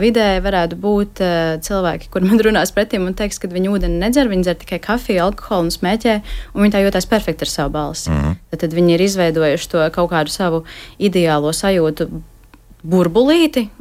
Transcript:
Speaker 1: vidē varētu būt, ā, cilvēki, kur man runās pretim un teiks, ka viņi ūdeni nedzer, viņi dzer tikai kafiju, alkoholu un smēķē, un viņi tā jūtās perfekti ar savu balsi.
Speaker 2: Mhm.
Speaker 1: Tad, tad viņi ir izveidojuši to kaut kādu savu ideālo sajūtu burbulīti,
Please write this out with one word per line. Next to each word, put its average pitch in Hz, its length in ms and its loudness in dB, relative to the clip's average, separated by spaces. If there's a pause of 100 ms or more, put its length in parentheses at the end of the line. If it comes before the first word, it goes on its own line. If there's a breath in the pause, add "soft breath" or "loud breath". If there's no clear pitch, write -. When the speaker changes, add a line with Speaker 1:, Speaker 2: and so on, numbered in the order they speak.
Speaker 1:
vidē 220 240 2 (160)
varētu 175 400 -2
būt, 202 400 -2
ā, 165 400 0
cilvēki, 180 480 -4
kur 185 160 0
man 220 160 4
runās 208 320 2
pretim 202 320 -2
un 185 80 -4
teiks, 202 240 -6
ka 202 100 -8
viņi 185 300 -2
ūdeni 175 240 0
nedzer, 247 260 2
viņi 185 220 0
dzer 175 160 -2
tikai 175 240 -6
kafiju, 208 400 0
alkoholu 180 400 -2
un 170 80 -6
smēķē, 220 400 0 (380 loud breath)
un 202 100 4
viņi 208 80 4
tā 202 80 2
jūtās 196 320 2
perfekti 170 320 -2
ar - 80 -6
savu 151 240 -2
balsi. 151 320 -6
Speaker 2:
Mhm. 151 260 0 (140)
Speaker 1:
Tad, 165 160 -6
tad 160 80 -2
viņi 170 240 4
ir 185 80 4
izveidojuši 160 720 0
to 156 160 2
kaut 175 240 0
kādu 151 160 -2
savu 165 320 -2 (320 loud breath)
ideālo 160 560 2
sajūtu 165 560 0 (720)
burbulīti, 226 880 2 (120)